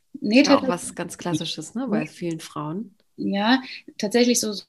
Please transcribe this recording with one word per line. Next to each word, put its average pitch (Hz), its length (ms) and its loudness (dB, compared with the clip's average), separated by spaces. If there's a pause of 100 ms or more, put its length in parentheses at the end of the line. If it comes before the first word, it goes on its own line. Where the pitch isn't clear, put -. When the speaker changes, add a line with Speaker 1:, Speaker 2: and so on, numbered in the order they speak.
(200)
Speaker 1:
Nee, 220 200 6
Speaker 2:
Ist 302 60 6
ja 285 100 6
auch - 40 2
Speaker 1:
tatsächlich 262 80 -2
Speaker 2:
was - 260 -4
ganz 175 240 -10
Klassisches, 165 560 -6
ne, 262 140 -6
bei 208 120 0
Speaker 1:
Nee. 156 60 -4
Speaker 2:
vielen 165 340 -8
Frauen. 156 560 -10 (200)
Speaker 1:
Ja, 202 460 2 (360)
tatsächlich 233 420 2
so, 214 120 -2
so 202 160 -10